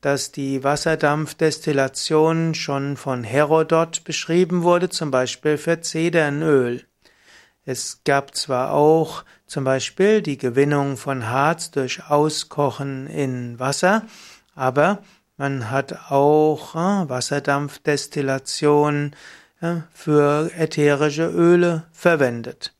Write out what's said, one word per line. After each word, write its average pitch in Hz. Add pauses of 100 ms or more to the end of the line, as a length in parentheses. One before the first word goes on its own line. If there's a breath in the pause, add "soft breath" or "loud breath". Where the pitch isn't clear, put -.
dass 143
die 135
Wasserdampfdestillation 156
schon 139
von 127
Herodot 160
beschrieben 170
wurde, 175
zum 151
Beispiel 131
für 165
Zedernöl. 151 (840 soft breath)
Es -
gab 139
zwar 131
auch 156 (220 soft breath)
zum -
Beispiel 190
die 143
Gewinnung 139
von 127
Harz 147
durch -
Auskochen 143
in 127
Wasser, 185 (500 loud breath)
aber 143 (380 soft breath)
man 135
hat 135 (160)
auch, 151
äh, 180
Wasserdampfdestillation, 143 (460 loud breath)
äh, 170 (140)
für 147
ätherische 151
Öle 170
verwendet. 123